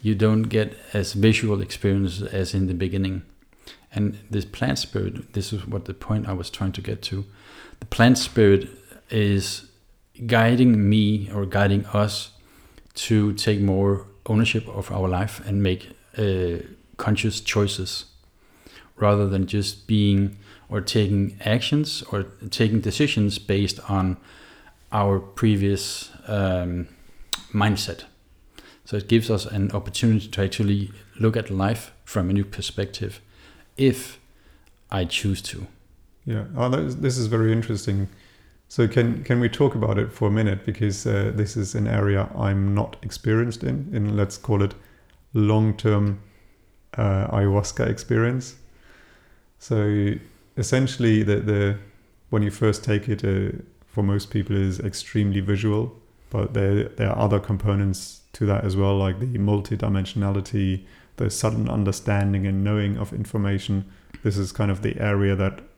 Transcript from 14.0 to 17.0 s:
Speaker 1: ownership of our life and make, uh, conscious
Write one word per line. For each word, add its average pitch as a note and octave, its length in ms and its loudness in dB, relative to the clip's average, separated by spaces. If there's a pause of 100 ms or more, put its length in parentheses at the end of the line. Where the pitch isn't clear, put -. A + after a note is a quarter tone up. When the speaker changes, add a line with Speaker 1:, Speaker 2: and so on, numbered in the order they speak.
Speaker 1:
ownership A2 420 2
of G2 240 -8
our F#2+ 160 0
life F#2 380 -2
and G2+ 160 0
make, F#2 260 0 (300)
uh, F#2 400 0 (380)
conscious G#2+ 440 -2